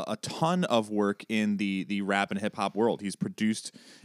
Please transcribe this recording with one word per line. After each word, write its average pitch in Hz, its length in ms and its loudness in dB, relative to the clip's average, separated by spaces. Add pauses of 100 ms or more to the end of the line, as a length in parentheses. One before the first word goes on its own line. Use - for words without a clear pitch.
a 107 120 -4
ton 175 440 0
of 110 240 2
work 104 380 0
in 107 300 2
the, 98 280 0
the 101 160 -2
rap 98 300 0
and 98 80 -2
hip 104 160 -2
hop 101 200 -2
world. 104 260 2
He's 98 140 -6
produced - 600 -2 (300)